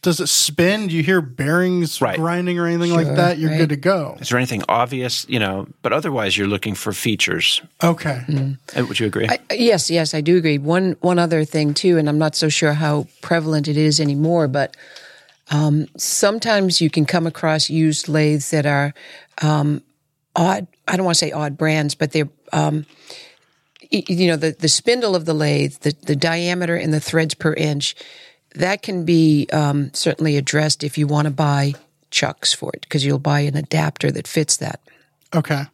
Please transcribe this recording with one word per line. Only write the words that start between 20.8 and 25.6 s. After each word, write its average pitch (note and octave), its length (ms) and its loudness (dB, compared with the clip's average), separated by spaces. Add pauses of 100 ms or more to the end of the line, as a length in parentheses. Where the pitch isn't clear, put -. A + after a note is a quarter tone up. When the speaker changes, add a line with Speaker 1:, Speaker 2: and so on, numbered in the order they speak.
Speaker 3:
I F3+ 80 -2
don't F#3 100 0
wanna E3+ 100 2
say D#3 160 0
odd D3 260 -6
brands, D#3 380 0
but D3+ 160 -2
they're, D3+ 180 0 (240)
um, D3+ 320 0 (1040)
y-, G3+ 160 -2
you F3+ 200 2
know, E3 80 2
the, D#3 220 -2
the D#3+ 120 0
spindle A#3 460 0
of D#3+ 100 -2
the D#3+ 80 -2
lathe, C#3+ 480 0